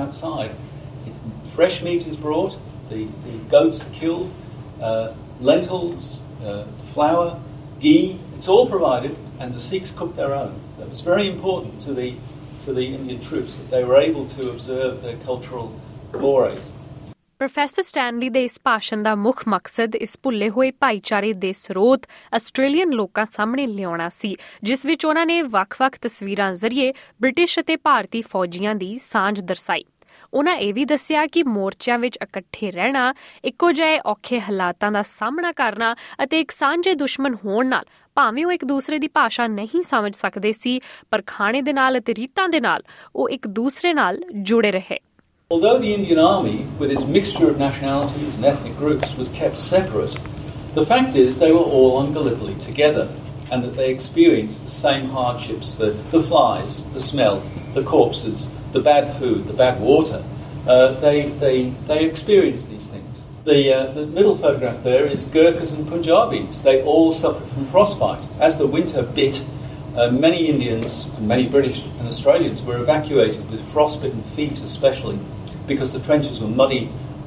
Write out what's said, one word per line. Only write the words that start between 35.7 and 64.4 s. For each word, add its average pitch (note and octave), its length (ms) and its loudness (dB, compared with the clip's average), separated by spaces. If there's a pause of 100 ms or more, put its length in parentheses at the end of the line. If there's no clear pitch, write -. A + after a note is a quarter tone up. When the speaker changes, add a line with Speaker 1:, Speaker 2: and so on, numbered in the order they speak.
Speaker 2:
ਅਤੇ D#4 180 2
ਇੱਕ D4 100 -4 (100)
ਸਾਂਝੇ E4+ 340 2 (100)
ਦੁਸ਼ਮਣ C4+ 400 -2
ਹੋਣ G#3+ 220 0
ਨਾਲ B3 180 -2 (300)
ਭਾਵੇਂ C#4 320 2
ਉਹ F4+ 60 0
ਇੱਕ E4+ 120 -4
ਦੂਸਰੇ C#4 340 -2
ਦੀ D4+ 160 -2
ਭਾਸ਼ਾ A#3+ 320 2 (140)
ਨਹੀਂ A3 220 -2 (100)
ਸਮਝ G#3 220 0
ਸਕਦੇ G3+ 380 -2 (100)
ਸੀ, B3 180 -2 (300)
ਪਰ G#3+ 160 0
ਖਾਣੇ A3+ 360 -2
ਦੇ C#4 100 0
ਨਾਲ C4 260 2
ਅਤੇ A#3 160 -2
ਰੀਤਾਂ D#4 340 -2
ਦੇ D#4+ 120 2
ਨਾਲ F#3+ 220 0 (320)
ਉਹ C4 160 0
ਇੱਕ - 160 -6
ਦੂਸਰੇ A#3+ 480 -2
ਨਾਲ A3 260 0 (120)
ਜੁੜੇ G#3 400 2
ਰਹੇ। - 260 -4 (560)
Speaker 1:
Although G#3+ 260 6
the G#3 140 -2
Indian F3 300 2
Army, F3+ 340 2 (240)
with C3+ 100 0
its C#3 100 0 (120)
mixture F3+ 320 2
of D3 160 2
nationalities C#3 760 -2
and A2+ 140 0
ethnic - 260 -6
groups, C#3+ 400 0
was - 120 -4 (100)
kept - 240 -2
separate, - 520 0 (600)
the D#3 140 4
fact B3+ 320 4
is B2+ 180 6
they E3 160 8
were E3+ 80 6 (140)
all C3 180 8
on C#3 180 2
Gallipoli A#2 400 -2 (120)
together, C#3+ 380 2 (460)
and B2 160 -2
that - 140 -8
they C3 140 2
experienced - 760 4
the - 80 -12
same C3+ 400 0
hardships, B2 680 -4
the, G#2+ 80 2 (240)
the E3 140 6
flies, B2+ 500 2 (160)
the C3 140 -6
smell, A2+ 280 2 (380)
the C#3 160 0
corpses, - 560 2 (300)
the B2+ 100 2
bad D3 300 6
food, A2 340 0
the - 80 -4
bad B2+ 300 4
water। D#3 340 4
Uh, - 560 2 (260)
they, D3 140 6 (260)
they, C3 140 4 (340)
they D#3 140 2
experienced D#3+ 640 2
these G#2 240 -14
things। - 320 -14 (240)
The, C#3+ 80 8 (160)
uh, C3 80 2 (160)
the D3+ 80 -4
middle F#3 280 4 (120)